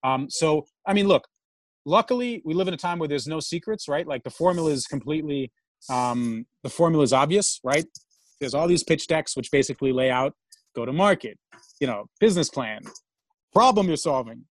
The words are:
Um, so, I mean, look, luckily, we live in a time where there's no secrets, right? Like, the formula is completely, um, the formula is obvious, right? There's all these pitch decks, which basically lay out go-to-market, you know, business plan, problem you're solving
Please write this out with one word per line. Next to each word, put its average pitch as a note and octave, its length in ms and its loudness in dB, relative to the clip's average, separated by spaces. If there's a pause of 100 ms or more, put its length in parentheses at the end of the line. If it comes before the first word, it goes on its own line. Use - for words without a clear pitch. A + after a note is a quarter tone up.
Um, C3 240 -2
so, D#3 360 -2 (200)
I G3 60 0
mean, G3+ 160 2
look, F3 160 4 (600)
luckily, A#3 600 0
we D#3+ 100 -4
live F#3 140 0
in F3+ 60 -4
a - 140 -14
time F3 120 -4
where D#3 80 -4
there's C#3+ 180 -4
no D#3 140 -6
secrets, F#3+ 480 -8
right? D3+ 180 -2
Like, C3 160 -8
the B2+ 80 -10 (120)
formula E3+ 280 2
is C3+ 160 -2
completely, C#3+ 640 -6 (400)
um, A#2+ 560 -2 (160)
the B2+ 80 -8
formula E3 320 4
is B2 100 4
obvious, D#3 360 4 (160)
right? D3+ 200 0 (560)
There's C3 140 -6
all D#3+ 140 0
these F3 160 2
pitch D#3 240 0
decks, D#3+ 280 -2
which C3+ 140 -8
basically C#3 420 0
lay B2+ 180 2
out C3 220 0 (440)
go-to-market, C3+ 640 0 (420)
you C#3+ 60 0
know, A2 140 -4 (200)
business F3+ 300 4
plan, A2 300 -8 (720)
problem G#3 360 6
you're D#3+ 80 0
solving B2 560 -4